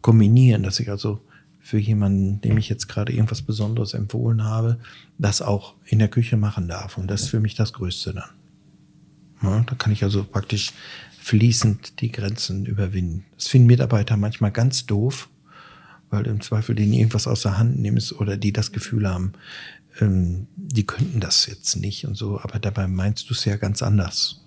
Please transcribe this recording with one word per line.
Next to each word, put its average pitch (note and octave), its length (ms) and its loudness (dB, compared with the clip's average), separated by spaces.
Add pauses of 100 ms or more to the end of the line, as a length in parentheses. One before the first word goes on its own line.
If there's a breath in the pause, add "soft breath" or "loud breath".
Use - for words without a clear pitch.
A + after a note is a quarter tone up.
kombinieren, A2+ 600 6
dass F#2+ 160 -4
ich A#2+ 120 -4
also G#2 300 -4 (440 loud breath)
für - 140 -2
jemanden, G2+ 600 2
dem A2 180 2
ich G#2+ 100 -2
jetzt - 200 -4
gerade G#2+ 240 -4
irgendwas A2 300 0
Besonderes G#2+ 520 -4
empfohlen A2+ 480 -2
habe, A2+ 360 0 (400 loud breath)
das - 240 0
auch G#2 320 -4 (100)
in G#2+ 160 2
der G#2+ 80 4
Küche A#2 280 0
machen G#2 300 0
darf. F#2+ 320 -8
Und F#2 100 -6
das G2 140 -2
ist C#3 60 -2
für A2+ 100 0
mich G#2+ 160 0
das - 180 -2
Größte - 420 -8
dann. - 160 -10 (1120)
Ja, G2 180 2
da A#2 160 0
kann A2 160 0
ich G2+ 100 0
also G2 220 0
praktisch - 480 -4 (480 loud breath)
fließend A2 800 2
die A#2 100 -2
Grenzen G2+ 560 -6
überwinden. F#2+ 580 -2 (120)
Das - 120 -6
finden B2 200 8
Mitarbeiter A#2 480 4
manchmal G#2 340 0
ganz B2 360 0
doof, A2 420 -2 (840 loud breath)
weil G#2 160 -2
im G#2 140 -2
Zweifel A2 340 -2
denen G#2 180 2
irgendwas A2+ 360 2
aus A2+ 140 0
der G2 160 0
Hand A#2+ 200 2
nimmst A2 340 0
oder G2 240 -4
die G2+ 160 0
das G#2 200 -2
Gefühl G#2 360 -2
haben, F#2 240 -2 (680 loud breath)
ähm, F#2 560 2
die G#2+ 280 -2
könnten C#3 360 -2
das - 260 0
jetzt - 300 -6
nicht G2 300 -6
und G2+ 100 -6
so. G2+ 240 -6
Aber - 180 -8
dabei G2 300 -2
meinst F#2 420 -2
du's - 140 -4
ja G2+ 120 0
ganz G#2 260 -2
anders. G#2 640 0